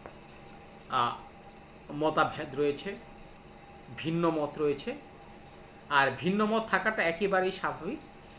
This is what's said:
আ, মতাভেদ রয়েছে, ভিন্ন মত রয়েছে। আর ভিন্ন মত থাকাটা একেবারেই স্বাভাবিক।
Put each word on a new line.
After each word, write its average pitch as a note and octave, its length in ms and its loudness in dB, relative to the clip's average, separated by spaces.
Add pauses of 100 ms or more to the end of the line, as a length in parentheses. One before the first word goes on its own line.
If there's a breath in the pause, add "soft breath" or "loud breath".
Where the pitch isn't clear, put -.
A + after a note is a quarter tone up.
(880)
আ, B2 260 4 (760)
মতাভেদ D3+ 640 2
রয়েছে, D3 400 0 (1040)
ভিন্ন E3 320 2
মত D3+ 300 0
রয়েছে। D3+ 360 0 (920)
আর C#3 300 6
ভিন্ন G3+ 260 2
মত A3 260 4
থাকাটা A3 320 2
একেবারেই F#3 480 2
স্বাভাবিক। E3+ 480 -4 (400 loud breath)